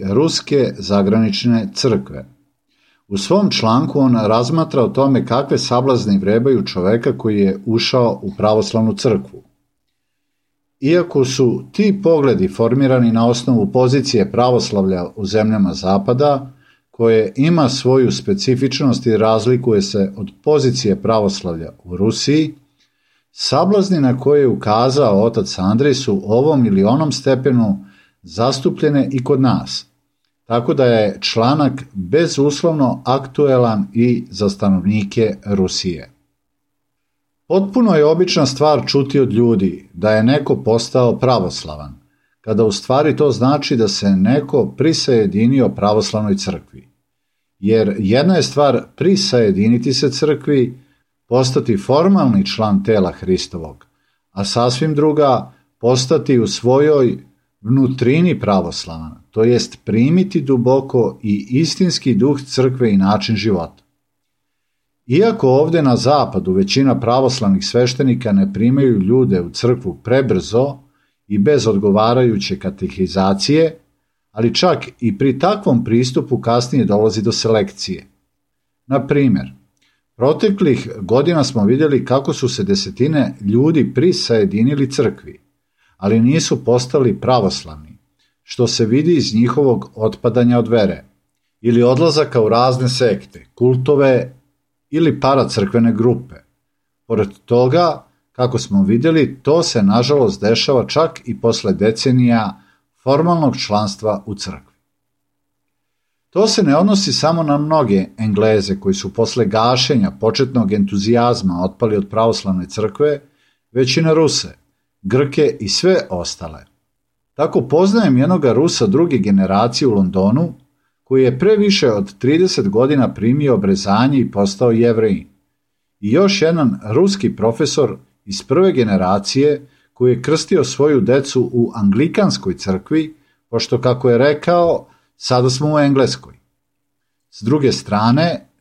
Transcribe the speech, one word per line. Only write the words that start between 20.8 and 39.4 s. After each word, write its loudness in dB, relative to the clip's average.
pravoslavlja -2
u -12
Rusiji, 0
sablazni 0
na 0
koje 2
je 2
ukazao 0
otac -2
Andrej 0
su -2
ovom 2
ili 2
onom 0
stepenu -2
zastupljene -2
i -4
kod 0
nas, -2
tako -2
da 2
je 2
članak 0
bezuslovno -2
aktuelan 0
i 0
za -2
stanovnike -2
Rusije. -4
Potpuno 2
je 4
obična 2
stvar 0
čuti 0
od 0
ljudi 0